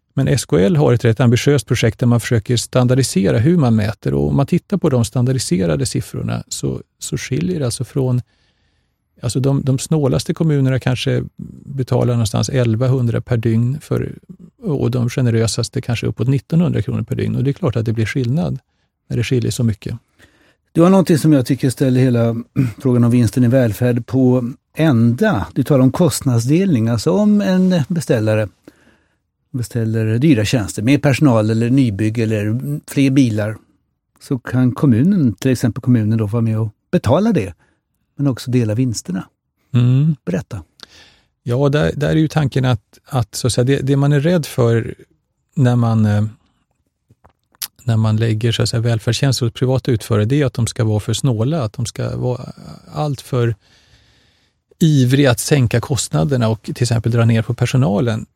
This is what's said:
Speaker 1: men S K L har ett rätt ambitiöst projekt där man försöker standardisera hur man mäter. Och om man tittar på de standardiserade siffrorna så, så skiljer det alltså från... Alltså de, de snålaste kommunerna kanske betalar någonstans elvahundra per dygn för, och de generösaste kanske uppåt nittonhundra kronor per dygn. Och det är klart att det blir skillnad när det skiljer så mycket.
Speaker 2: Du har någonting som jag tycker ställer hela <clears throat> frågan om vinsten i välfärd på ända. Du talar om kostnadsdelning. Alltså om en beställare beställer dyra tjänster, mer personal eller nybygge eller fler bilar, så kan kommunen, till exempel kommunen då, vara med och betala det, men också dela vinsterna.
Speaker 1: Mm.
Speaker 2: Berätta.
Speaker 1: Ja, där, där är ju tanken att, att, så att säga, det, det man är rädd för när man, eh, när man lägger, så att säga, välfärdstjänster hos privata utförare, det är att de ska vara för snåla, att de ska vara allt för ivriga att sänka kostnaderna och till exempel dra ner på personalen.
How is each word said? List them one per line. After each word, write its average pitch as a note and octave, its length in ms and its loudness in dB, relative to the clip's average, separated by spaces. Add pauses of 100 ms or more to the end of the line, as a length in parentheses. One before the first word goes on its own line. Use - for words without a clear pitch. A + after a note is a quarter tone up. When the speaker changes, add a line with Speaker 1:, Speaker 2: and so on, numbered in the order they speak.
(140)
Speaker 1:
men C3+ 140 0
S C#3+ 180 0
K D3+ 120 0
L F#3 180 2
har C#3+ 180 4
ett A#2+ 120 0
rätt A2+ 140 2
ambitiöst B2+ 480 2
projekt A#2 320 -2
där B2+ 80 0
man A#2+ 120 2
försöker A#2+ 380 -2
standardisera B2+ 800 0
hur D#3 200 2
man B2 180 2
mäter. - 380 -2
Och G2+ 140 0
om D3 80 0
man C#3 120 0
tittar F3+ 300 -2
på E3+ 120 -2
de A#2+ 160 2
standardiserade C3+ 800 -2
siffrorna - 640 -6
så, - 340 -8 (180)
så - 180 -8
skiljer E3+ 420 -4
det C#3 60 -4
alltså A#2 180 -6
från... B2+ 380 -2 (1000)
Alltså B2+ 180 -4
de, C3+ 240 0
de C3 160 0
snålaste D3+ 540 -2
kommunerna C#3 460 0
kanske B2+ 440 -2 (420)
betalar B2 480 0
någonstans A#2 360 -2
elvahundra A#2+ 720 0
per A#2+ 160 -2
dygn A#2+ 440 -2
för, - 360 -6 (440)
och C#3+ 300 -2
de A#2+ 180 -2
generösaste A#2 720 -2
kanske A#2+ 260 -4
uppåt A#2 200 -4
nittonhundra C#3 540 0
kronor A2 220 -6
per A#2+ 120 -6
dygn. A2 200 -2
Och B2 80 -2
det C3+ 80 0
är - 20 -10
klart C3+ 220 -4
att A#2 100 -2
det A#2 80 -2
blir A2 120 -2
skillnad C3+ 540 -4 (480)
när C3 100 -6
det A#2+ 60 -2
skiljer A#2 280 -2
så - 120 -4
mycket. A2+ 320 -4 (760)
Speaker 2:
Du E3 100 2
har F3 80 6
någonting F#3 280 4
som D3+ 160 4
jag C3 120 2
tycker C#3 240 -2
ställer B2+ 320 0
hela A#2 340 2 (240)
<clears throat> B2 220 -4
frågan B2 220 2
om A#2 80 4
vinsten B2 320 2
i A#2+ 40 4
välfärd A#2+ 580 0
på B2+ 460 0 (240)
ända. A#2+ 800 2
Du C#3+ 100 -2
talar C3 200 4
om C3 80 4
kostnadsdelning. C3+ 960 0
Alltså A#2 240 0
om G#3 300 2
en F#3 460 2
beställare A2 600 0 (1040)
beställer A2+ 680 -2
dyra B2+ 280 4
tjänster, G#2 360 -2
mer C3 160 4
personal A#2+ 520 2
eller A2+ 200 0
nybygge A2+ 540 0
eller A2 640 -2
fler C3+ 240 2
bilar, G#2+ 460 0 (640)
så C3+ 180 -6
kan B2+ 320 0
kommunen, C#3 600 2
till - 180 -2
exempel B2 300 -2
kommunen A2+ 360 2
då, A2 80 0
vara A2+ 160 -2
med A2 180 -2
och A2 100 -4 (220)
betala F3+ 400 2
det, G2+ 220 -2 (640)
men C#3+ 100 -2
också B2+ 240 -4
dela A2+ 240 0
vinsterna. A#2+ 520 -4 (460)
Speaker 1:
Mm. C3 420 2 (100)
Speaker 2:
Berätta. D#3+ 380 -6 (800)
Speaker 1:
Ja, C3 260 0
där, D#3 260 0
där D3 140 -2
är D#3+ 60 2
ju D#3+ 120 2
tanken C3+ 380 -2
att, - 400 -2
att, - 300 -4
så - 120 -4
att A2 60 0
säga, B2 120 2
det, C3+ 120 2
det C3+ 180 0
man C#3+ 180 2
är D3 60 2
rädd E3 260 0
för A#2 500 0 (600)
när B2 200 2
man, A2+ 300 2
eh, G#2 200 2 (1600)
när A#2 140 0
man A2 200 0
lägger, A2+ 340 0
så A#2 120 -2
att A2+ 60 -2
säga, A#2 120 -2
välfärdstjänster A#2 640 -2
hos A2+ 80 -2
privata C3 380 -2
utförare, A2 340 0
det C#3 160 0
är C#3 40 0
att B2 80 -4
de A#2 140 -2
ska - 160 -4
vara G#2+ 160 0
för A2+ 140 -4
snåla, B2+ 500 -2
att G#2+ 100 -6
de A#2+ 120 -6
ska A#2+ 320 -6
vara B2 360 -6 (400)
allt D3+ 280 -4
för A#2 340 -2 (1200)
ivriga C#3 520 4
att A2+ 80 -2
sänka B2+ 400 0
kostnaderna C3+ 680 -2
och A2 140 -4
till - 200 -6
exempel A#2 280 0
dra A#2 140 2
ner A2+ 160 4
på A#2+ 120 -6
personalen. B2+ 720 0 (100)